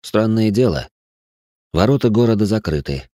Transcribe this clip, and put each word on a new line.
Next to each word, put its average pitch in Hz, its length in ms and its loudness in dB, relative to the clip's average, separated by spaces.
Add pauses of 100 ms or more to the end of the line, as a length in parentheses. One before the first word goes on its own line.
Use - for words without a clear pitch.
Странное 110 480 0
дело. 98 380 0 (840)
Ворота 120 360 2
города 110 380 2
закрыты 73 600 -4 (100)